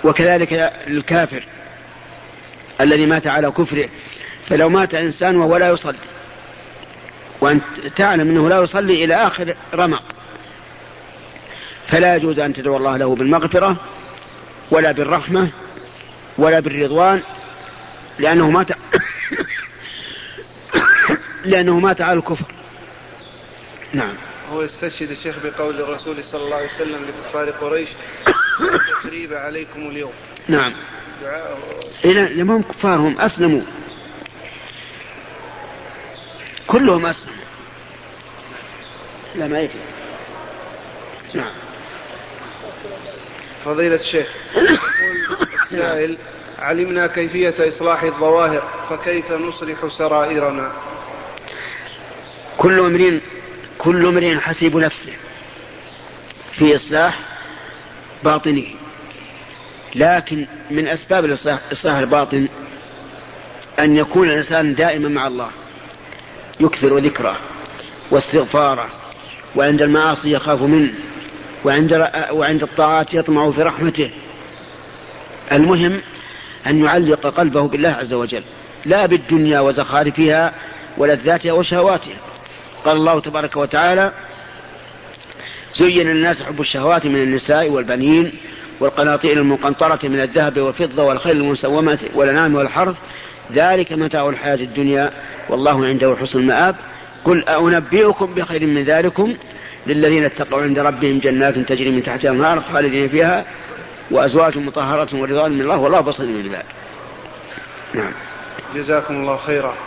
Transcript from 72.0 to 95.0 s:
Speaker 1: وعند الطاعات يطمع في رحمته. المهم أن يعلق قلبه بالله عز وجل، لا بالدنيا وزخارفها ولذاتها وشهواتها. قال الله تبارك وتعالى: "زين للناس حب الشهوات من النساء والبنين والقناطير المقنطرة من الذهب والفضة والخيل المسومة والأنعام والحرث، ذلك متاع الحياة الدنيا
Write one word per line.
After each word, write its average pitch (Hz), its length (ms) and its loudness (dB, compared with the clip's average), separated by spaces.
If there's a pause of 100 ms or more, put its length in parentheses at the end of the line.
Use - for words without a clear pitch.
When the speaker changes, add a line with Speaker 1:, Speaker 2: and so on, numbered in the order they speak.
Speaker 1:
وعند 151 320 0
الطاعات 156 500 2
يطمع 156 380 2
في 139 100 0
رحمته. 160 500 0 (1400)
المهم 175 500 4 (640)
أن 151 180 4
يعلق 151 420 4
قلبه 147 400 2
بالله 143 220 2
عز 123 240 -4
وجل، 120 300 -2 (420)
لا 190 200 4
بالدنيا 160 540 4
وزخارفها 147 920 2 (440)
ولذاتها 147 560 2
وشهواتها. 175 640 2 (680)
قال 156 120 4
الله 156 220 4
تبارك 151 380 -4
وتعالى: 175 540 2 (1600)
"زين 175 340 4
للناس 160 360 2
حب 147 180 -6
الشهوات 151 440 0
من 139 100 2
النساء 139 540 2
والبنين 139 640 2 (460)
والقناطير 147 580 2
المقنطرة 143 640 2
من 135 180 0
الذهب 139 380 2
والفضة 139 440 0
والخيل 139 340 4
المسومة 143 640 2 (160)
والأنعام 143 400 4
والحرث، 160 400 2 (560)
ذلك 175 400 4
متاع 156 380 0
الحياة 143 260 -2
الدنيا 139 560 0 (380)